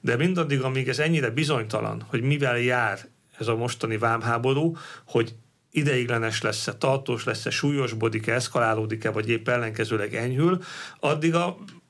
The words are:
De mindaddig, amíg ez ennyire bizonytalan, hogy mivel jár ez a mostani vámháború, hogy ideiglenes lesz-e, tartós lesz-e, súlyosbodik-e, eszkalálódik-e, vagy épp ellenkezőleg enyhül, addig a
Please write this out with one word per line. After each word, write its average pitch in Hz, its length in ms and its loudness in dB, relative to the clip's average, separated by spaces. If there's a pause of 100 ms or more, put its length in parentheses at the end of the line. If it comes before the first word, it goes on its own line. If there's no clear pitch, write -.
De 120 140 2
mindaddig, 151 460 2
amíg 131 260 0
ez 127 120 0
ennyire 151 300 2
bizonytalan, 110 800 -2
hogy 117 140 -2
mivel 135 380 2
jár 120 400 2 (400)
ez 110 80 -4
a 117 80 2
mostani 113 420 -2
vámháború, 120 800 2 (280)
hogy 117 280 0 (380)
ideiglenes 123 720 0
lesz-e, 107 320 -2
tartós 135 500 0
lesz-e, - 260 -2
súlyosbodik-e, 113 840 0
eszkalálódik-e, 113 800 0
vagy 107 180 -2
épp 113 200 0
ellenkezőleg 110 640 0
enyhül, 139 460 2 (380)
addig 156 360 2
a 175 220 0 (320)